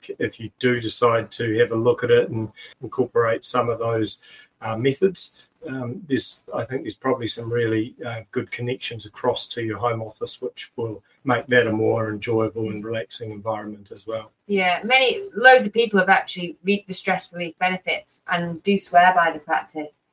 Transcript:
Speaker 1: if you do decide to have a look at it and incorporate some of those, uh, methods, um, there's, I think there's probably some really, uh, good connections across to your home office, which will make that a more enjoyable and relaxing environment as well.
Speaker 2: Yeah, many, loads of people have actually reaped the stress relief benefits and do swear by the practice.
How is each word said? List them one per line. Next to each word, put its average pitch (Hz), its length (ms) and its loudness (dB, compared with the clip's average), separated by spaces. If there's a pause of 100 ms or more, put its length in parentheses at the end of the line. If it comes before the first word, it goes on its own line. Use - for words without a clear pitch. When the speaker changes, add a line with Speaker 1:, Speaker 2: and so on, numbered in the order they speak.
(180)
Speaker 1:
if 113 220 -6
you 107 180 -10
do 123 240 0
decide 113 520 2
to 113 260 -2
have 117 120 4
a 113 40 -2
look 117 280 2
at 113 60 -2
it 120 200 6
and 110 220 -6 (300)
incorporate 117 640 -2
some 120 240 0
of 113 80 -2
those, 113 400 -2 (420)
uh, 110 160 -6
methods, 139 600 -2 (340)
um, 127 380 -8
there's, - 340 -2 (100)
I 120 120 -4
think 101 180 -6
there's 107 140 -10
probably 120 320 -2
some 113 260 -6
really, 113 400 0 (100)
uh, 117 180 -10 (100)
good - 180 -6
connections 120 560 -8
across - 440 -4
to 117 120 -8
your 110 160 -6
home 113 240 -2
office, - 400 -10
which - 340 -10
will 113 280 -8 (220)
make 120 200 0
that 123 220 4
a 110 40 0
more 110 380 0
enjoyable 110 640 -2
and 104 120 -8
relaxing 113 460 -8
environment 104 600 -8
as 107 160 -18
well. 110 240 -8 (160)
Speaker 2:
Yeah, 185 360 0
many, 254 380 2 (140)
loads 247 320 8
of 202 60 -6
people 214 260 4
have 185 100 6
actually 175 540 2
reaped 202 240 0
the 185 80 -8
stress - 360 -4
relief 170 280 -8
benefits - 680 -4
and 170 360 -2
do 196 160 4
swear 180 360 6
by 170 160 4
the 160 60 -8
practice. 156 560 -6 (200)